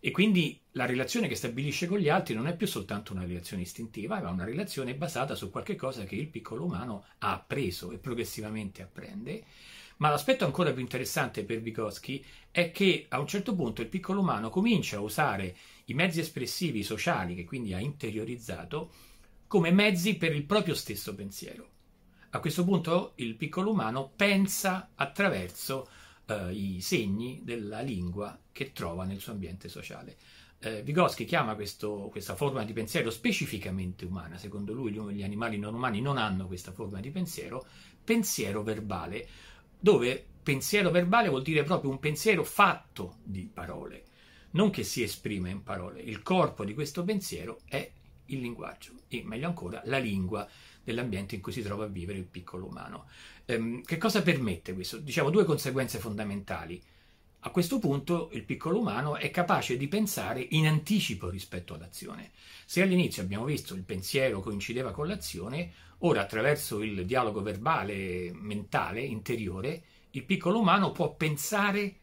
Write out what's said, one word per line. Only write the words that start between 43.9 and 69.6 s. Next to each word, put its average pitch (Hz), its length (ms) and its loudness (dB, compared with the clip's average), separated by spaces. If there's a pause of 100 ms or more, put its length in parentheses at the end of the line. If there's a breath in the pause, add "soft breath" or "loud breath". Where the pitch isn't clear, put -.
non 202 200 6
che 120 120 -2
si 110 220 -2
esprime 98 460 -4
in 95 120 -6
parole. 90 380 -8
Il 101 220 -8
corpo 170 420 2
di 101 100 -6
questo 147 300 -4
pensiero 175 600 -4
è - 280 -6 (340)
il 135 140 -4
linguaggio - 520 -10 (140)
e, 117 180 -8
meglio 113 220 -6
ancora, 107 380 -4
la 131 140 0
lingua 101 500 -2 (340 loud breath)
dell'ambiente 113 540 -4
in 92 40 -6
cui 98 120 -8
si 120 100 -4
trova 101 220 -4
a 107 40 -6
vivere 95 300 -6
il 92 60 -6
piccolo 90 420 -12
umano. - 400 -12 (380 loud breath)
Ehm, 117 380 -2
che 165 160 -2
cosa 208 240 4
permette 123 520 0
questo? 92 240 -6
Diciamo 143 320 2
due 190 140 8
conseguenze 131 540 0
fondamentali. 98 840 -6 (600 soft breath)
A - 80 -6
questo 180 280 2
punto 165 540 2
il 120 100 -6
piccolo 160 380 0
umano 147 360 0
è 113 140 -2
capace 160 460 2
di 139 100 0
pensare 127 640 0
in 156 160 6
anticipo 151 640 2
rispetto 92 420 -8
all'azione. - 600 -12 (340 loud breath)
Se - 160 2
all'inizio 180 400 4
abbiamo 98 220 -2
visto 143 300 -2
il 92 100 -8
pensiero 107 560 0
coincideva 110 500 -2
con 147 160 -4
l'azione, 170 640 -6 (260 loud breath)
ora 131 240 4
attraverso 113 600 2
il 101 240 -2
dialogo 110 360 2
verbale, 98 920 0
mentale, 104 680 -2
interiore, 110 800 -4 (280 soft breath)